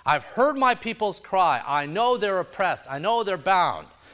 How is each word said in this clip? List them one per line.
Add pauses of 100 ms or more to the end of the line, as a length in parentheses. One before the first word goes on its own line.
I've
heard
my
people's
cry.
I
know
they're
oppressed.
I
know
they're
bound. (260)